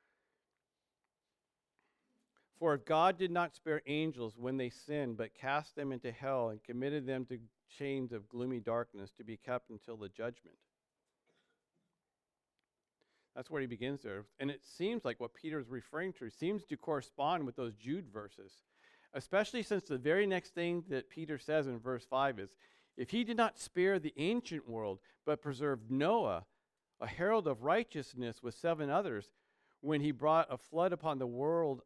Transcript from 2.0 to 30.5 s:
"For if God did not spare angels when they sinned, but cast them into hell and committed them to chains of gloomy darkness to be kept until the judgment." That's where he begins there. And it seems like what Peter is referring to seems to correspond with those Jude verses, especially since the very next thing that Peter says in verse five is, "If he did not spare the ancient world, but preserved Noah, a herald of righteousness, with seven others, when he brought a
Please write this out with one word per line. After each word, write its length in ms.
"For 160
if 100
God 320
did 140
not 240
spare 320
angels 500
when 200
they 120
sinned, 480
but 160
cast 420
them 160
into 200
hell 380
and 140
committed 440
them 180
to 140
chains 460
of 160
gloomy 300
darkness 540
to 100
be 140
kept 340
until 260
the 100
judgment." 500
That's 160
where 100
he 80
begins 360
there. 240
And 120
it 120
seems 400
like 160
what 140
Peter 260
is 80
referring 460
to 160
seems 360
to 120
correspond 680
with 100
those 200
Jude 320
verses, 560
especially 500
since 240
the 100
very 300
next 240
thing 320
that 260
Peter 300
says 280
in 120
verse 260
five 340
is, 160
"If 140
he 140
did 120
not 220
spare 420
the 160
ancient 520
world, 340
but 160
preserved 500
Noah, 540
a 60
herald 380
of 180
righteousness, 760
with 140
seven 340
others, 440
when 180
he 120
brought 380
a 80